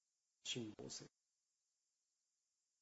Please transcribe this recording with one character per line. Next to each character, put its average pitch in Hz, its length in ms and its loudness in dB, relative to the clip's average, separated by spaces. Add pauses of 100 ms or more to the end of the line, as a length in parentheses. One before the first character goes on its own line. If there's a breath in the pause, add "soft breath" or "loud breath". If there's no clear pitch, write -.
(440)
辛 110 340 2
抱 - 120 -4
せ - 160 -2
よ。 - 40 -12 (1700)